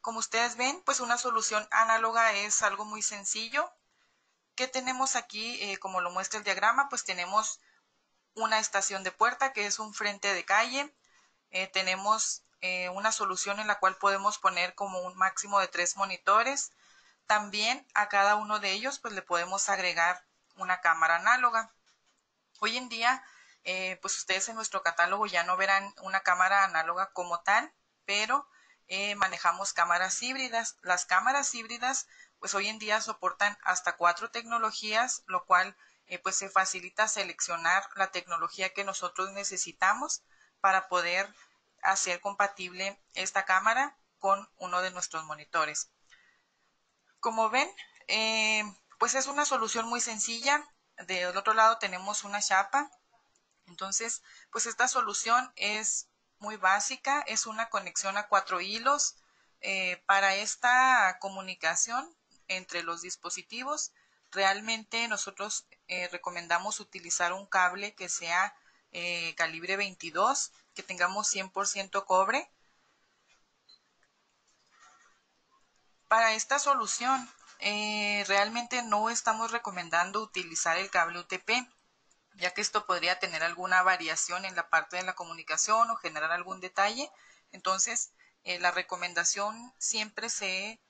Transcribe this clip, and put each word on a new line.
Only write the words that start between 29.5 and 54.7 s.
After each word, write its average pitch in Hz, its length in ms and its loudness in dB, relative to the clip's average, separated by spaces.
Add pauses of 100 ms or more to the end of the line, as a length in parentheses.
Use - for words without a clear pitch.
cámaras 175 500 2
híbridas. 247 600 -4
Las 180 240 0
cámaras 254 480 2
híbridas, 240 520 -4 (320)
pues, 202 160 -6
hoy 202 140 0
en 220 100 -6
día 214 220 0
soportan 202 600 -2
hasta 180 340 0
cuatro 175 340 2
tecnologías, 226 960 -2
lo 185 220 -4
cual, 185 280 4 (320)
eh, 180 120 -10
pues, 185 180 -4
se 196 140 -4
facilita 190 580 0
seleccionar 180 880 0
la 190 140 0
tecnología 175 640 -4
que 196 100 -2
nosotros 190 480 -4
necesitamos 196 880 -2 (380)
para 190 280 4
poder 180 460 0 (480)
hacer 180 380 0
compatible 196 800 -4 (140)
esta 190 320 -2
cámara 226 500 2 (220)
con 196 400 2
uno 180 240 -2
de 185 80 -2
nuestros 180 340 -8
monitores. 151 640 -4 (1300)
Como 220 280 2
ven, 269 220 2 (380)
eh, 220 640 0 (280)
pues, 240 160 2
es 262 140 0
una 285 180 0
solución 226 420 0
muy 240 140 -2
sencilla. 233 600 -2 (440)
Del 180 320 -2
otro 220 160 2
lado 220 240 8
tenemos 190 440 -4
una 202 200 -4
chapa. 202 480 2 (760)
Entonces, 196 580 -6 (280)
pues, 226 160 -4
esta 233 220 0